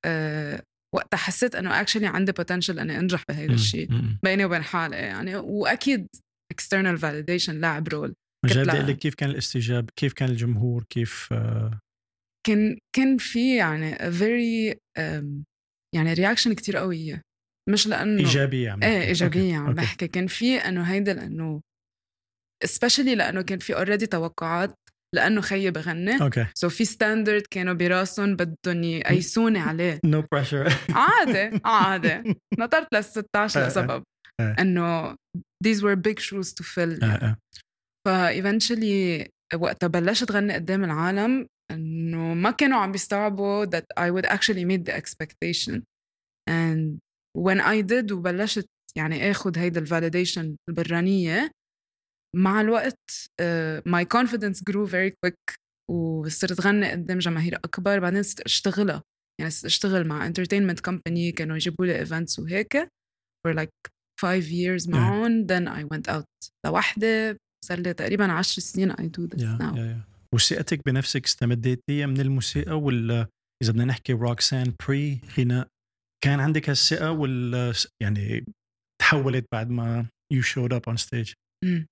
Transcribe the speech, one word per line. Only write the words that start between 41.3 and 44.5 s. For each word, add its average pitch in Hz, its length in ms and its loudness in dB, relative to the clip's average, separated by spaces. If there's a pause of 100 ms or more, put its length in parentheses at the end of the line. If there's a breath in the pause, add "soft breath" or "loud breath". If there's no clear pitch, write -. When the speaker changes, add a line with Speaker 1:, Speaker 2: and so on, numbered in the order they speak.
Speaker 1:
إنه 165 640 -4
ما 180 160 2
كانوا 269 280 2
عم 196 140 0
بيستوعبوا 202 720 0
that 170 200 -2 (160)
I 175 100 2
would 185 160 0
actually 196 380 0